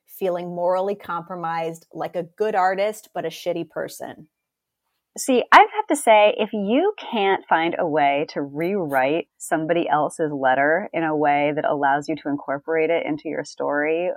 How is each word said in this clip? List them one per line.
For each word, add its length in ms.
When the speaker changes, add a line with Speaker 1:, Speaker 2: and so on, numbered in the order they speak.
Speaker 1:
feeling 480
morally 400
compromised, 960
like 240
a 80
good 300
artist, 600
but 100
a 40
shitty 420
person." 580
Speaker 2:
See, 360
I 60
have 140
to 60
say, 420
if 140
you 460
can't 500
find 300
a 80
way 440
to 120
rewrite 840
somebody 500
else's 440
letter 600
in 120
a 120
way 380
that 100
allows 440
you 80
to 120
incorporate 640
it 160
into 220
your 160
story, 720